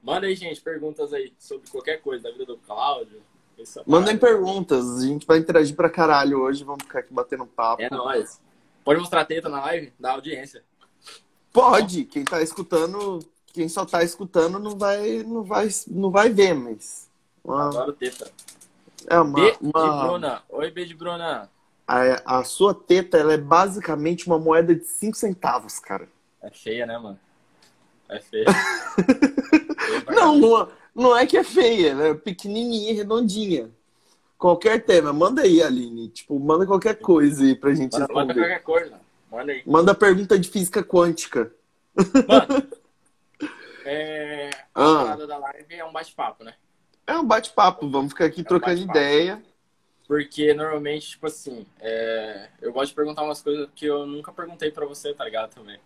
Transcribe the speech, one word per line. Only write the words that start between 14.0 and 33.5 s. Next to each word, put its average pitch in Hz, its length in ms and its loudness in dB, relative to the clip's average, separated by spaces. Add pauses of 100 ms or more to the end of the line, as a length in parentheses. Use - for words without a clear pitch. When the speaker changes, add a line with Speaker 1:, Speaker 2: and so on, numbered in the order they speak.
Speaker 2:
escutando 175 560 -2
não 208 200 -10
vai, 208 440 -2
não 226 220 -8
vai, 208 240 -2 (180)
não 190 240 -4
vai 202 200 4
ver, 196 240 4
mas... 120 540 -12 (360)
Uma 143 240 -4
Speaker 1:
Adoro 139 240 -6
teta. - 380 -12 (760)
Speaker 2:
É 170 140 4
uma, 147 140 0
Speaker 1:
B 180 180 6
de - 80 -6
Speaker 2:
uma 151 460 0
Speaker 1:
Bruna. 160 420 -4
Oi, 147 220 -8
B 175 160 -10
de 170 80 -18
Bruna. 165 560 -8 (360)
Speaker 2:
A, 127 520 0
a 123 60 -2
sua 196 280 2
teta, 180 460 2
ela 156 160 4
é - 20 2
basicamente 165 880 0
uma 170 120 2
moeda 165 360 4
de 165 100 -8
cinco - 320 -6
centavos, 123 640 -4
cara. 95 300 -10 (320)
Speaker 1:
É 101 100 -18
feia, 117 360 -8
né, 113 100 -10
mano? 104 240 -14 (880)
É 107 100 -12
feia. 110 280 -2
Speaker 2:
<laughs> - 1400 0
Speaker 1:
Feia - 180 -4
pra - 120 -8
Speaker 2:
Não, 311 260 6
Speaker 1:
caralho. 226 320 4 (220)
Speaker 2:
não, 233 160 -4
não 240 80 6
é 254 80 4
que - 100 0
é 370 80 4
feia, 226 460 4
ela 139 180 0
é 151 60 0
pequenininha 214 800 -6
e - 20 0
redondinha. 202 760 -2 (720)